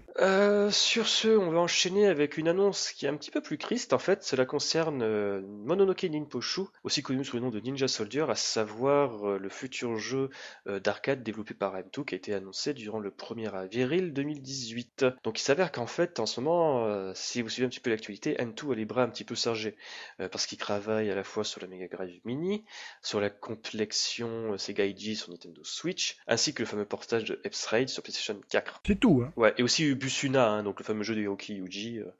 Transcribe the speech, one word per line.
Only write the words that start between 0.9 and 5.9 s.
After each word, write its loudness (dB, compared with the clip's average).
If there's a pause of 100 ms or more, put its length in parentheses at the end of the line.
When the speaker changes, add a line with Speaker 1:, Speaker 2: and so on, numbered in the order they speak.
Speaker 1:
ce, 2
on 6
va 4
enchaîner 4
avec 4
une 2
annonce 2
qui -10
est 2
un -2
petit -10
peu -2
plus -4
triste, -2
en 6
fait. 2
Cela 2
concerne, 0
euh, 2
Mononoke 2